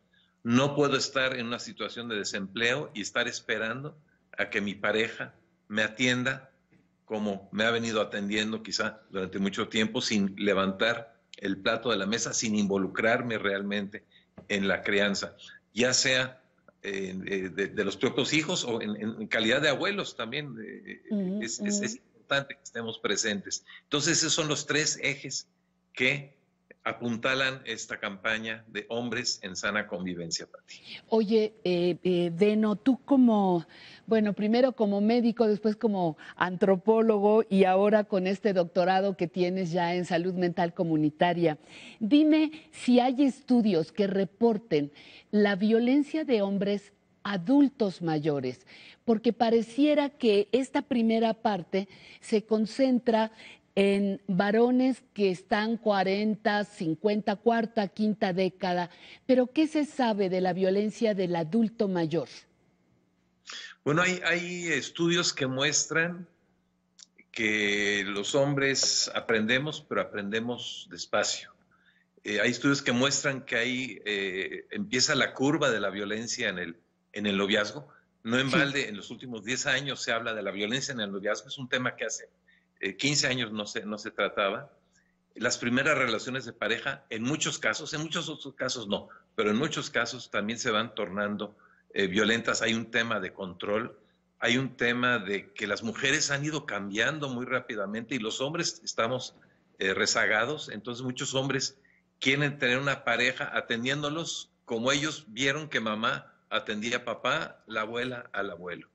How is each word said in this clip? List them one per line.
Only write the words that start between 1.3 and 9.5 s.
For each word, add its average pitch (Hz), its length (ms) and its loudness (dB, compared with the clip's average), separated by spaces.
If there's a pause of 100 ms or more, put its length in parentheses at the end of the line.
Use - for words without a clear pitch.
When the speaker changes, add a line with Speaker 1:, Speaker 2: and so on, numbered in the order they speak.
Speaker 1:
en 117 100 -6
una 117 120 -6
situación 117 500 -10
de 110 80 -4
desempleo 113 800 -2
y 107 60 -8
estar 120 280 -2
esperando 117 680 -6 (400)
a 98 140 -4
que 110 100 -2
mi 101 140 -4
pareja 110 600 -4 (340)
me 104 140 -2
atienda 127 680 -2 (560)
como 104 460 -4
me 104 120 0
ha 117 60 4
venido 117 300 0
atendiendo 107 640 -2
quizá - 380 -4 (100)
durante 92 280 -6
mucho 98 300 -2